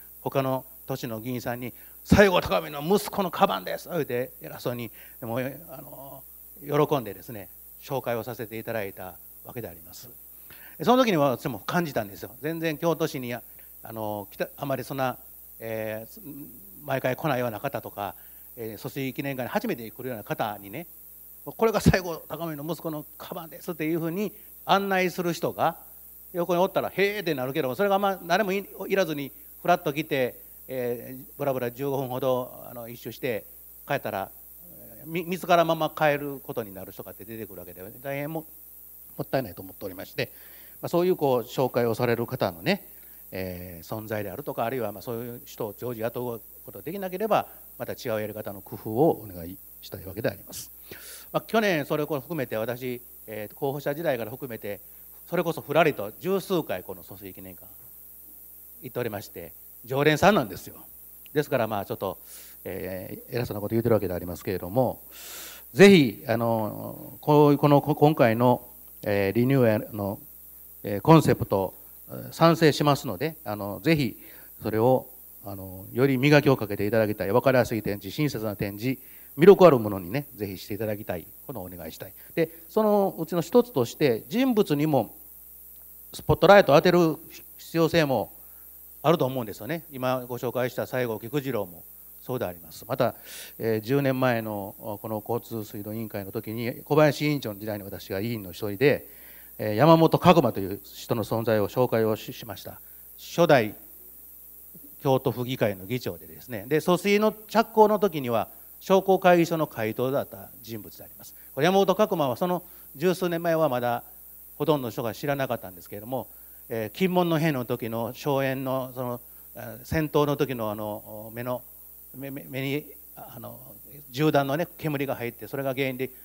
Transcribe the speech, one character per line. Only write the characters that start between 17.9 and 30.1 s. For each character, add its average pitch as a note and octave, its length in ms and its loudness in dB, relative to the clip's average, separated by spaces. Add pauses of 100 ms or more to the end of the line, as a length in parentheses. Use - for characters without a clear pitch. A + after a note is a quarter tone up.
か、 G2 240 -8 (400)
え A2 200 -10
ー、 - 20 -14
蘇 - 120 -10
士 C3 240 -6
記 D3 100 -8
念 C#3 120 -6
館 B2 100 -6
に G#2 40 -8
初 A3+ 180 -2
め F#3+ 80 -4
て A#2 140 -12
来 - 140 -14
る B2+ 60 -8
よ B2 60 -8
う - 20 -10
な G#2 60 -12
方 A2+ 340 -6
に G2+ 120 -16
ね、 C#3+ 180 -12 (580)
「こ F3+ 200 -2
れ A3+ 80 2
が G#3 80 -2
西 - 180 6
郷 F3 180 -6 (120)
隆 E3 200 -8
盛 D#3 60 -8
の C#3+ 80 -10
息 D#3+ 180 -8
子 E3 100 -6
の D3+ 140 -8 (120)
カ - 180 -14
バ E3+ 100 -12
ン E3 40 -18
で - 120 -18
す」 - 120 -8
っ - 20 -10
て D#3+ 80 -6
い D#3 120 0
う E3 40 -2
ふ D#3 40 -2
う E3 80 -4
に G3 200 -4 (340)
案 G3 220 4
内 F#3 240 0
す F3+ 100 -6
る F3 120 -2
人 D3 180 -2
が D#3 260 0 (540)
横 F3 240 -2
に E3+ 60 2
お F#3+ 40 6
っ - 60 -2
た - 80 -2
ら、 A2+ 160 -2
「へ G3+ 240 0
ー」 - 20 -6
っ - 20 -14
て E3 100 -2
な B2+ 120 -2
る C3+ 80 -4
け C#3+ 80 -2
ど C3 60 -2
も、 B2+ 80 -4
そ G3+ 80 0
れ G3+ 60 2
が G3 60 4
あ - 20 4
ん G3+ 40 -2
ま G3 220 0
誰 F3 200 2
も F#3 100 -2
い-、 G3 120 -4 (220)
い F3+ 80 0
ら F#3+ 100 2
ず D#3 100 -4
に、 C#3+ 160 -6 (300)
ふ - 60 -2
ら F3 80 6
っ F3 80 -2
と D3+ 100 -2
来 D3+ 100 -4
て、 C3+ 380 -2 (260)